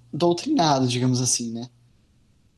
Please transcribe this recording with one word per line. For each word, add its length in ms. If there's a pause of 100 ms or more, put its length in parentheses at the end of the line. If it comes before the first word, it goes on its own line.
(120)
doutrinado, 760
digamos 340
assim, 320
né? 160 (880)